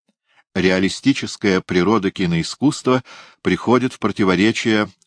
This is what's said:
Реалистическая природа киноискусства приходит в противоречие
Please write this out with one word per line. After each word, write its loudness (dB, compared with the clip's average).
Реалистическая 0
природа 0
киноискусства -2
приходит 0
в -18
противоречие 0